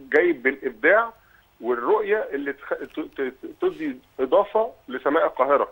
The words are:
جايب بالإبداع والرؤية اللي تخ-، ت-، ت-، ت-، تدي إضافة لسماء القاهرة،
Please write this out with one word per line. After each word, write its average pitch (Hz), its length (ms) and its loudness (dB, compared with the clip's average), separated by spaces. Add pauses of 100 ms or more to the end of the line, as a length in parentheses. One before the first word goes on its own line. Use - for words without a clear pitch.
(140)
جايب 156 300 4
بالإبداع 170 680 2 (480)
والرؤية 202 680 0
اللي 139 220 -6
تخ-، - 200 -8 (220)
ت-، - 40 -6
ت-، 151 220 -10
ت-، - 400 -8
تدي 156 360 -4 (220)
إضافة 196 520 2 (160)
لسماء 139 380 0
القاهرة، 131 460 2